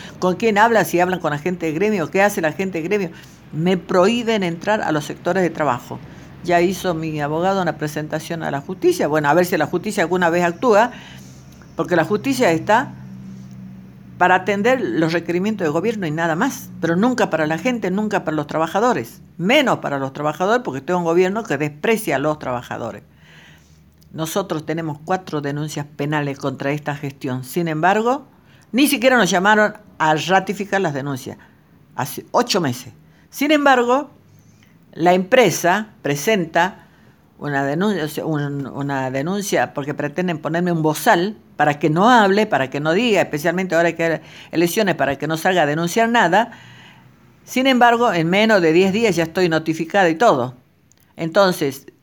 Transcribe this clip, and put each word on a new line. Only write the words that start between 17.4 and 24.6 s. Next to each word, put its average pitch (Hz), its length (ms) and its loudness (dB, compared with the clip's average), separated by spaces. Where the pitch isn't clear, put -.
la 160 120 -2
gente, 240 320 -2
nunca 202 340 -2
para 156 100 -4
los 147 120 -2
trabajadores, 165 760 -2
menos 214 440 2
para 143 180 -4
los 135 160 -6
trabajadores, 185 500 0
porque 135 140 -6
este 160 140 -6
es 180 40 2
un 175 80 -2
gobierno 185 400 2
que 143 140 -2
desprecia 160 580 -2
a - 20 0
los 151 200 -2
trabajadores. 117 640 -8
Nosotros 160 500 -4